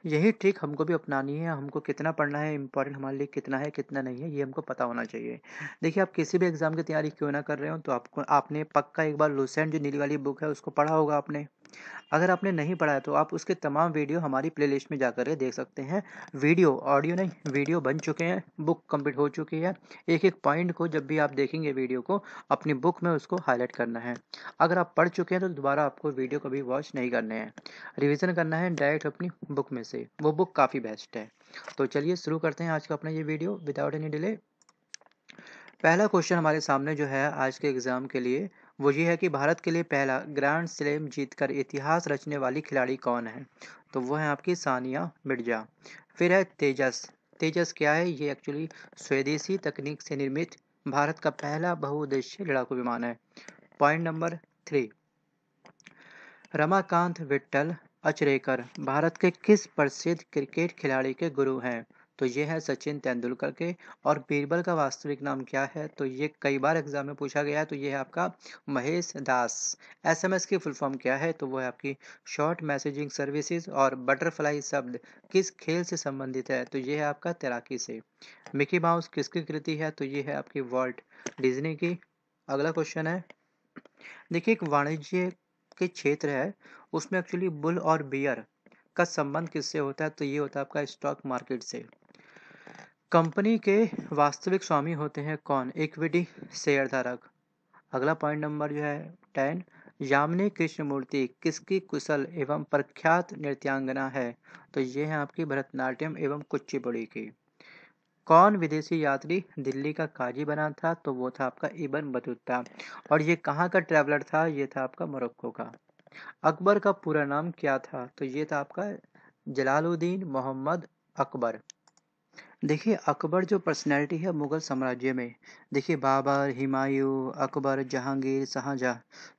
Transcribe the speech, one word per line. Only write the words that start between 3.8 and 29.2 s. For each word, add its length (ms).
नहीं 180
है, 100
ये 120
हमको 180
पता 240
होना 200
चाहिए। 360
देखिए, 200
आप 100
किसी 260
भी 80
एग्जाम 280
की 80
तैयारी 280
क्यों 220
ना 80
कर 180
रहे 120
हो 80
तो 140
आपको, 280
आपने 440
पक्का 380
एक 140
बार 140
लुसेंट 420
जो 60
नीली 200
वाली 180
बुक 260
है 60
उसको 220
पढ़ा 240
होगा 220
आपने। 300
अगर 180
आपने 220
नहीं 220
पढ़ा 180
है 80
तो 140
आप 200
उसके 200
तमाम 380
वीडियो 280
हमारी 300
प्लेलिस्ट 400
में 80
जा 120
करके 260
देख 180
सकते 280
हैं। 200
वीडियो, 420
ऑडियो 400
नहीं, 140
वीडियो 340
बन 180
चुके 260
हैं, 180
बुक 300
कंप्लीट 260
हो 120
चुकी 320
है। 140
एक 160
एक 200
पॉइंट 280
को 160
जब 180
भी 120
आप 120
देखेंगे 420
वीडियो 280
को, 240
अपनी 240
बुक 280
में 80
उसको 260
हाईलाइट 360
करना 280
है। 140
अगर 180
आप 180
पढ़ 120
चुके 260
हैं 80
तो 60
दोबारा 360
आपको 260
वीडियो 300
कभी 220
वॉच 320
नहीं 160
करने 240
हैं, 180
रिवीजन 360
करना 220
है 180
डायरेक्ट 320
अपनी 240